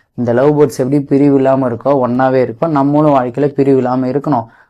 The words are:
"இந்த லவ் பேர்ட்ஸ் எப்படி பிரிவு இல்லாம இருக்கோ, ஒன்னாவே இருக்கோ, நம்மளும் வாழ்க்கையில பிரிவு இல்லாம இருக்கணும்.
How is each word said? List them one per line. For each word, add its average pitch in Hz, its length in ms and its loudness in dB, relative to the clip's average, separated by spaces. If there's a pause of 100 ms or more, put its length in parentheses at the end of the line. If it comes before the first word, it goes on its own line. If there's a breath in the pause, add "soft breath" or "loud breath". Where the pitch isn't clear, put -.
(140 soft breath)
"இந்த 120 180 -2
லவ் 143 280 2
பேர்ட்ஸ் 143 180 0
எப்படி 139 220 0
பிரிவு 139 360 2
இல்லாம 135 320 0
இருக்கோ, 117 160 -8
ஒன்னாவே 131 680 0
இருக்கோ, 139 180 -4
நம்மளும் 147 460 2
வாழ்க்கையில 127 320 -2
பிரிவு 139 300 0
இல்லாம 127 300 -2
இருக்கணும். 135 380 -4 (260 soft breath)